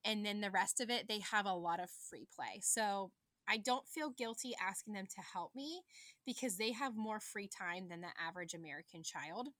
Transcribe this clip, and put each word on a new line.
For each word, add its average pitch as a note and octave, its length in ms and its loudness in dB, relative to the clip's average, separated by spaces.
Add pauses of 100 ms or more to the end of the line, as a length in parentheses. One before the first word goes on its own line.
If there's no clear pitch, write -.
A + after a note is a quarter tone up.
And G#3+ 220 2
then G#3 140 0
the G3+ 100 2
rest F#3+ 300 4
of A#3 100 0
it, A#3+ 180 2
they G#3+ 120 0
have G3+ 260 2
a F#3+ 80 4
lot E3+ 260 0
of F3+ 100 -6
free - 440 -12
play. G3 260 -6
So G3 520 2 (360)
I G#3+ 80 12
don't B3 320 4
feel D4+ 220 0
guilty A#3+ 500 -2
asking G3 320 0
them G3 140 -4
to - 160 -10 (100)
help F3+ 220 -4
me D4+ 260 -6 (460)
because A#3+ 300 0
they A3 160 2
have A#3+ 240 0
more G#3+ 220 -2
free G3+ 300 -6
time F3+ 400 -4
than E3+ 140 -8
the F3+ 60 -6 (120)
average E3+ 320 -4
American E3 500 -10
child. E3+ 460 -4 (120)